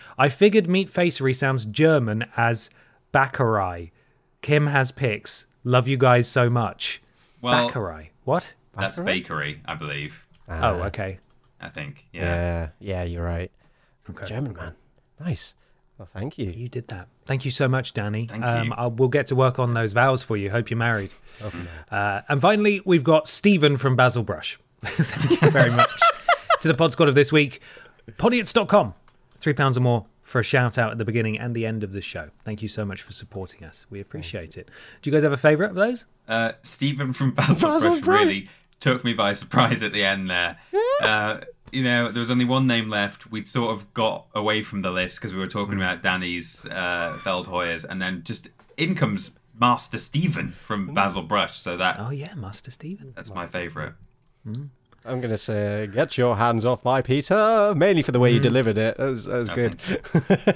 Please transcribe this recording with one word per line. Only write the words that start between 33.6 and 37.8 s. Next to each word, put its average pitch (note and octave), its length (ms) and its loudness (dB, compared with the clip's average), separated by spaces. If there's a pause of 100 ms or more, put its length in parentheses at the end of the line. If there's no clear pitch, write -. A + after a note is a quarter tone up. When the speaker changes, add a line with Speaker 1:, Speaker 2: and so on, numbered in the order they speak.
Speaker 1:
us. - 260 -20
We G2+ 100 -14
appreciate G2 560 -12
it. - 120 -18 (320)
Do - 100 -8
you C#3 60 2
guys D3 60 4
have D3 100 4
a C#3 40 0
favourite D#3 340 4
of F3+ 60 -10
those? A3+ 280 0 (220)
Speaker 2:
Uh, A2+ 260 0 (100)
Stephen C#3 500 -2
from C3+ 200 0
Basil - 220 4 (140)
Speaker 3:
Basil D#4+ 240 2